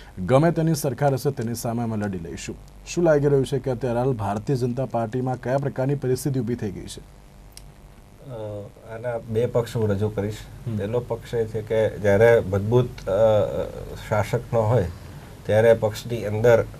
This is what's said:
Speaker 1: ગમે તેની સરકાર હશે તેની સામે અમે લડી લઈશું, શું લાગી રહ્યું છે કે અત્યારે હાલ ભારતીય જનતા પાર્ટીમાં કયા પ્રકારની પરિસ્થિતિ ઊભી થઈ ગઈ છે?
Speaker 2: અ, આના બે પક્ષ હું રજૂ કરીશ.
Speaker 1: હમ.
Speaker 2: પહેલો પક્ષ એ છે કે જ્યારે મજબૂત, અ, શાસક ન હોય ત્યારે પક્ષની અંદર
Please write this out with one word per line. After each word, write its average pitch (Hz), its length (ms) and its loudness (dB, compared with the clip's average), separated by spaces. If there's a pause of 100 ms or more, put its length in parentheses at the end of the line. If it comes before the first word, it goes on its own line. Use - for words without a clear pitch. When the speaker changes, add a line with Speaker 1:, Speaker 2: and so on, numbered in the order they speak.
(260)
Speaker 1:
ગમે 143 260 6
તેની 160 240 2
સરકાર 139 380 0
હશે 135 180 -2
તેની 117 240 -6
સામે 117 280 -4
અમે 113 140 -4
લડી 101 200 -4
લઈશું, - 380 -10 (320)
શું 175 160 -2
લાગી 147 240 6
રહ્યું 139 180 4
છે 135 140 -2
કે 131 120 -4
અત્યારે 117 280 -2
હાલ 131 140 0
ભારતીય 107 420 -2
જનતા 123 300 -2
પાર્ટીમાં 123 560 -4
કયા 127 160 -2
પ્રકારની 139 380 -2
પરિસ્થિતિ 131 440 -2
ઊભી 117 160 -2
થઈ 107 160 -6
ગઈ 87 140 -12
છે? - 340 -16 (1120)
Speaker 2:
અ, - 20 -12 (640)
આના 117 240 -6
બે 113 280 -2
પક્ષ 120 300 -2
હું 107 140 0
રજૂ 104 200 0
કરીશ. 104 280 -4 (300)
Speaker 1:
હમ. 110 100 -4
Speaker 2:
પહેલો 107 220 -2
પક્ષ - 340 -8
એ 113 120 0
છે 110 160 -6
કે 110 280 2
જ્યારે 104 600 6
મજબૂત, 107 600 0
અ, 107 360 4 (640)
શાસક 110 440 -2
ન 117 40 4
હોય 110 280 4 (600)
ત્યારે 110 280 6
પક્ષની 110 520 -2
અંદર 113 380 6 (160)